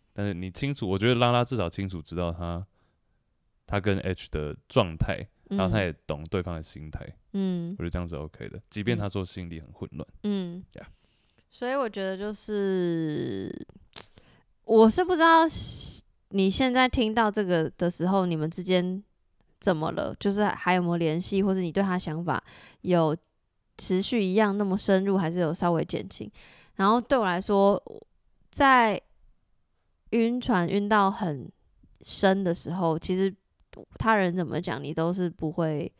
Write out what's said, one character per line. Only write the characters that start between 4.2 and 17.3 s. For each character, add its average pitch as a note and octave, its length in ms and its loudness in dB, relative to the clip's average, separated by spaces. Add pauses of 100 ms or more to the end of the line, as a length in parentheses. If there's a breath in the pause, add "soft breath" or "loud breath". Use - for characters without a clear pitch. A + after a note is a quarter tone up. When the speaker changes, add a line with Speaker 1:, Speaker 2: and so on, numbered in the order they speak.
Speaker 1:
的 D2+ 260 -6 (140)
状 F2+ 260 0
态， - 220 -2 (320)
Speaker 2:
嗯。 G2 80 -4
Speaker 1:
然 F#2+ 100 2
后 F2+ 60 0
他 G#2+ 80 2
也 F2 100 0 (140)
懂 D2+ 240 -6
对 F#2 140 -2
方 F2 120 -6
的 D#2+ 80 -8
心 D#2 280 -14
态。 - 120 -10 (300)
Speaker 2:
嗯。 F#3 440 -4
Speaker 1:
我 - 60 -6
觉 - 20 -4
得 E2+ 40 -4
这 F#2 80 -4
样 F2 100 -4
是 E2 80 -8
OK C#2+ 340 -10
的， - 200 -14
即 G#2 140 -8
便 A#2 120 2
他 G#2 140 -2
说 F#2+ 160 -4
心 F2 240 -10
里 D#2+ 100 -12
很 D#2 140 -16
混 - 200 -12
乱。 - 140 -10 (160)
Speaker 2:
嗯。 F#3+ 400 -6 (100)
Speaker 1:
Yeah。 - 120 -18 (640)
Speaker 2:
所 - 180 -8
以 C4 80 -2
我 B3+ 140 0
觉 G#3 120 -8
得 F#3+ 140 -4
就 G3+ 160 -6
是， E3+ 1200 -2 (1120 loud breath)
我 A3 260 8
是 F4 140 2
不 F4+ 100 0
知 D#4 60 2
道 E4 260 8 (840)
你 G3 200 2
现 B3+ 240 2
在 B3+ 160 4
听 A3 240 0
到 A3 160 2
这 G3+ 140 -2